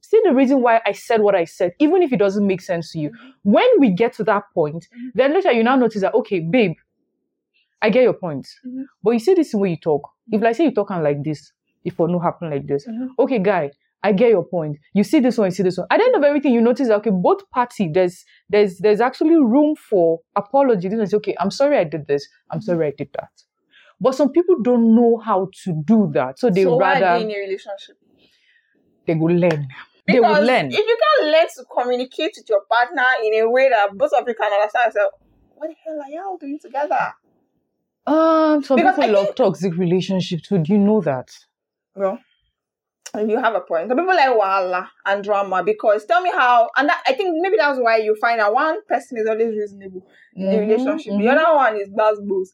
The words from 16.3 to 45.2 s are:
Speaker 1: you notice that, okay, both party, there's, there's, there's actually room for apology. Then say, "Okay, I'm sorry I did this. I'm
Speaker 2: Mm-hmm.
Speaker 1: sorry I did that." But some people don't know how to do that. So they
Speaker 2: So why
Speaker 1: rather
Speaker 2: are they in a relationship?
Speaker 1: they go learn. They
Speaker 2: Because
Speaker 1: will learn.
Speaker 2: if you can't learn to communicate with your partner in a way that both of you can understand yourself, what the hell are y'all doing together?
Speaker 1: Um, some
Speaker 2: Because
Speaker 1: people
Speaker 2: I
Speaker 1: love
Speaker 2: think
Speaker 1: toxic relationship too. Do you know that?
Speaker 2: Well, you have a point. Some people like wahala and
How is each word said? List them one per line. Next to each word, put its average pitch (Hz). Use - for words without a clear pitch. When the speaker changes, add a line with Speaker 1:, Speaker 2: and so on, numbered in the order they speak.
Speaker 1:
you 233
notice 240
that, 214
okay, 214
both 214
party, 240
there's, 180
there's, 208
there's 208
actually 311
room 294
for 165
apology. 214
Then 220
say, 208
"Okay, 208
I'm 190
sorry 277
I 196
did 156
this. 143
I'm 165
Speaker 2:
Mm-hmm. 214
Speaker 1:
sorry 165
I 143
did 143
that." -
But 254
some 277
people 349
don't 233
know 233
how 196
to 160
do 202
that. 131
So 247
they 190
Speaker 2:
So 180
why 220
Speaker 1:
rather 196
Speaker 2:
are 180
they 220
in 214
a 202
relationship? 196
Speaker 1:
they 170
go 160
learn. 170
They -
Speaker 2:
Because 302
Speaker 1:
will 294
learn. 233
Speaker 2:
if 247
you 440
can't 571
learn 320
to 254
communicate 254
with 240
your 208
partner 247
in 214
a 226
way 262
that 208
both 285
of 247
you 233
can 214
understand 214
yourself, 202
what 311
the 320
hell 311
are 277
y'all 370
doing 294
together? 277
Speaker 1:
Um, 311
some 277
Speaker 2:
Because 370
Speaker 1:
people 285
Speaker 2:
I 240
Speaker 1:
love 202
Speaker 2:
think -
Speaker 1:
toxic 175
relationship 180
too. 202
Do 160
you 214
know 208
that? 139
Speaker 2:
Well, 196
you 220
have 233
a 180
point. 170
Some 247
people 370
like 277
wahala 190
and 202